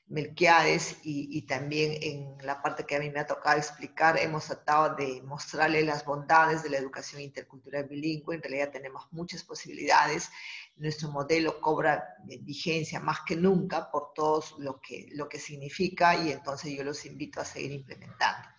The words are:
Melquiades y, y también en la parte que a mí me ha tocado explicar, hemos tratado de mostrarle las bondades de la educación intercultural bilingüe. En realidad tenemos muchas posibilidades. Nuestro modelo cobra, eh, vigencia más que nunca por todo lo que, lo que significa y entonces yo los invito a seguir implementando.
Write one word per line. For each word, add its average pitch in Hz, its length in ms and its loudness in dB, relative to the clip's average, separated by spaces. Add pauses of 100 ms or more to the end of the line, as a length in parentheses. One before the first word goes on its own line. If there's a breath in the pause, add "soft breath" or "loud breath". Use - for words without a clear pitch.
Melquiades 156 960 4
y, 143 360 -6
y 135 40 -6
también 151 600 -2
en 143 440 -8
la 139 140 -4
parte - 240 -4
que 143 120 -2
a - 20 2
mí 147 100 -2
me 143 120 -4
ha 147 60 -2
tocado 147 300 2
explicar, 156 640 2
hemos 156 280 0
tratado 151 500 2
de 131 260 -4
mostrarle 156 600 0
las 147 220 0
bondades 156 580 4
de 151 60 -6
la 139 80 0
educación 135 460 -6
intercultural 139 640 -8
bilingüe. 147 500 -4
En 156 80 -8
realidad 139 280 -2
tenemos 135 420 -12
muchas 170 300 -10
posibilidades. 147 840 0 (480 loud breath)
Nuestro 151 340 -4
modelo 151 500 2
cobra, 151 440 4 (240)
eh, - 140 -16
vigencia 151 580 -4
más 151 260 -2
que 170 100 -2
nunca 170 540 2
por - 240 -4
todo 156 280 2 (160)
lo 139 220 -8
que, - 340 -14
lo 147 140 -8
que 147 100 -12
significa 165 840 2
y 156 100 0
entonces 139 440 -6
yo 135 80 -6
los 147 220 -6
invito 143 340 -10
a 143 60 -6
seguir 139 260 -8
implementando. - 760 -4 (100)